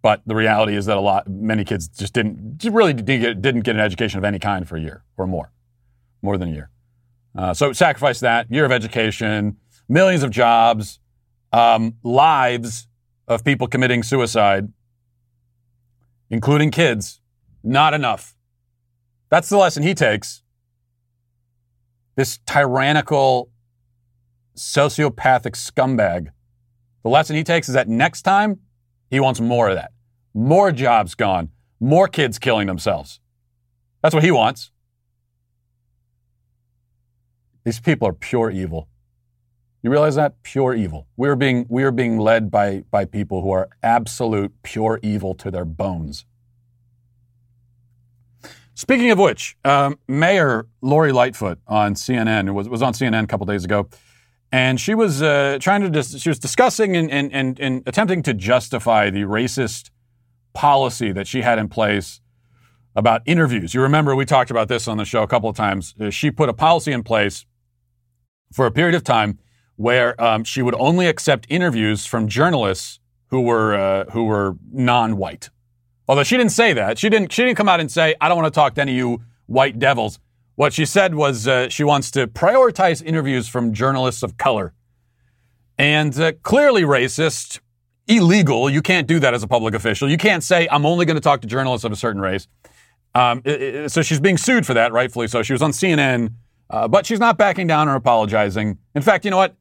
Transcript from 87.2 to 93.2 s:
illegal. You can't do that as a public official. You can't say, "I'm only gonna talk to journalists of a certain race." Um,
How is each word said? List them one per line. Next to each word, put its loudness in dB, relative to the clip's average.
illegal. 4
You 0
can't 0
do 2
that 4
as -2
a -6
public 0
official. -2
You 2
can't 0
say, 2
"I'm 2
only 2
gonna 0
talk 2
to -12
journalists -2
of -4
a -8
certain -4
race." -4
Um, 2